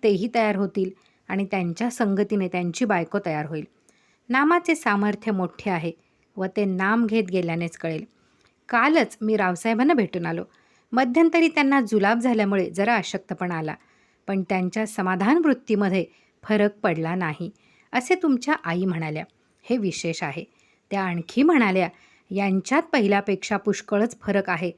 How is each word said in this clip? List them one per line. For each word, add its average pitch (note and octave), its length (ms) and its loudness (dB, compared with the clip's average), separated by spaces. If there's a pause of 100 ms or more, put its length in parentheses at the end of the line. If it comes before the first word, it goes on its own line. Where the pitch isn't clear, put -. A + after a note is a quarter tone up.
तेही G#3+ 320 2
तयार G#3+ 200 2
होतील F#3+ 340 -2 (380)
आणि G3 180 -4
त्यांच्या F#3+ 440 -4
संगतीने G3+ 580 0
त्यांची F3 380 -4
बायको G3 400 -2
तयार D3+ 200 -4
होईल. D3+ 200 -8 (640)
नामाचे D#4+ 460 2
सामर्थ्य G#3 560 -2
मोठे F#3 380 -4
आहे E3 220 -4 (460)
व F#3+ 80 -4
ते G#3 200 -2
नाम G3 400 2
घेत A3 260 2
गेल्यानेच E3+ 460 -2
कळेल. D#3+ 280 -6 (640)
कालच B3+ 520 2
मी G#3+ 160 0
रावसाहेबांना A3 560 2
भेटून F#3 320 0
आलो. E3 180 -4 (480)
मध्यंतरी D#4+ 560 4
त्यांना C#4 340 2
जुलाब G#3+ 380 2
झाल्यामुळे G#3 500 2
जरा G3 260 0
अशक्तपणा F3+ 600 -4
आला, D#3 200 -6 (520)
पण G3 140 0
त्यांच्या F#3 460 -2
समाधान F#3+ 500 2
वृत्तीमध्ये G#3 680 2 (380)
फरक G#3 400 2
पडला E3 320 -2
नाही, E3+ 340 -6 (420)
असे B3+ 240 0
तुमच्या D4 380 0 (100)
आई F3 220 -2
म्हणाल्या. D#3+ 380 -4 (400)
हे B3 140 0
विशेष F3 460 -4
आहे. D3+ 200 -8 (480)
त्या G3 120 -2
आणखी F3 400 -2
म्हणाल्या, G3+ 460 4 (420)
"यांच्यात G3 500 0
पहिल्यापेक्षा G3+ 760 0
पुष्कळच G#3 640 -2
फरक G3 280 -2
आहे F3 280 -2